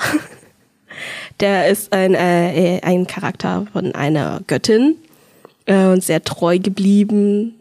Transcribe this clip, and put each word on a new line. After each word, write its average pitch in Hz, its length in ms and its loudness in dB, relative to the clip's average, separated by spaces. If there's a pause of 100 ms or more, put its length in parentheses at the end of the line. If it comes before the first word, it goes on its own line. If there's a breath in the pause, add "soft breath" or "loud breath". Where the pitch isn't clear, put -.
<laughs> - 1400 -10
Der 196 300 2
ist - 240 -2
ein, 190 220 2
äh, 175 600 2
äh, - 40 -6
ein 180 260 0
Charakter 185 640 -6
von - 240 -4
einer 143 520 -2
Göttin, 233 480 2 (720 soft breath)
äh, 190 200 4
und 185 180 4
sehr 170 200 -2
treu 175 360 0
geblieben 202 1000 0